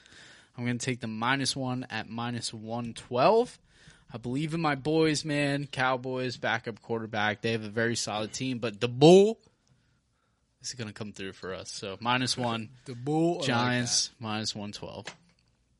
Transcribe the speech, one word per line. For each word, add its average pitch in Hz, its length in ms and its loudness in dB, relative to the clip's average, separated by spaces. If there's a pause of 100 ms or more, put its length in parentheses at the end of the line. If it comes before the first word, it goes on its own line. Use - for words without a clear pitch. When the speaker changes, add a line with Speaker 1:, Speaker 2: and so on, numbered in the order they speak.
(580)
Speaker 1:
I'm 123 80 -6
gonna 120 140 0
take 123 200 -4
the 120 80 -8
minus 120 480 0
one 127 360 -6
at 110 180 -6
minus 117 440 -6
one 113 400 -8
twelve. 196 640 2 (540)
I 120 60 -10
believe 135 340 -4
in 170 80 -4
my 147 140 0
boys, 156 500 0
man. 143 420 0
Cowboys, 127 720 -2
backup 113 440 -4
quarterback. 107 600 -2
They 113 100 0
have 110 120 -2
a 107 60 -10
very 113 260 2
solid 107 380 -4
team, 131 260 -4
but 107 200 -4
the 123 80 0
Bull 175 520 10 (1200)
is - 120 -10
gonna 110 200 -10
come 107 180 -8
through 95 220 -10
for 92 200 -8
us. 85 180 -10
So 95 280 -8
minus 123 380 2
one, 113 320 -2 (160)
Speaker 2:
The 127 100 -12
Bull, 156 380 2
I 170 60 -2
like 151 80 -4
Speaker 1:
Giants, 123 600 2
Speaker 2:
that. - 160 -18
Speaker 1:
minus 107 320 -6
one 104 160 -8
twelve. - 360 -12 (720)